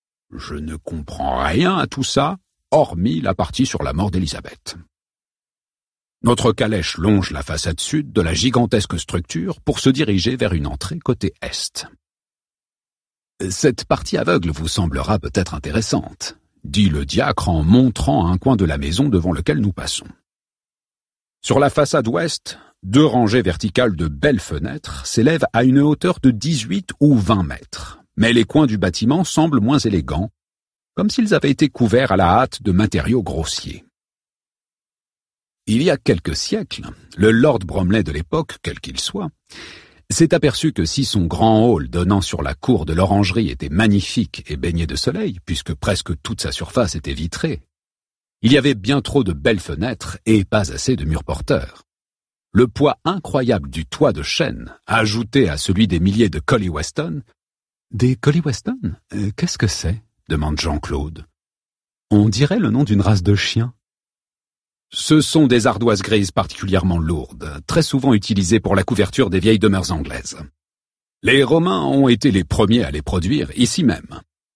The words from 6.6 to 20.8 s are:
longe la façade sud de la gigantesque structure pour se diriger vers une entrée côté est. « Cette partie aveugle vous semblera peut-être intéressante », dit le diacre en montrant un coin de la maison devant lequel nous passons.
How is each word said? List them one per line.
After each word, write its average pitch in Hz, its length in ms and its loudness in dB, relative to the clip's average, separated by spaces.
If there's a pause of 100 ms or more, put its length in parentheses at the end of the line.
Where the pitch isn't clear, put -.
longe 98 340 2
la 71 120 -8
façade 78 360 -6
sud 147 340 -4
de 107 80 2
la 82 120 0
gigantesque 110 640 0
structure 165 600 -6
pour - 200 -4
se 135 100 4
diriger 123 480 0
vers 110 160 -2
une 73 140 -2
entrée 69 320 -8
côté - 420 -4
est. « - 460 -10 (1600)
Cette - 340 0
partie - 320 -4
aveugle 87 320 0
vous 78 180 -6
semblera 82 520 -2
peut-être - 340 -4
intéressante », - 840 -6 (260)
dit 95 260 2
le 73 160 -2
diacre 101 440 -2
en 80 140 2
montrant 120 640 4
un 92 120 0
coin 135 160 2
de 95 100 2
la 73 140 -2
maison 90 300 0
devant 90 220 2
lequel 85 280 -2
nous 101 120 2
passons. - 360 -8 (1400)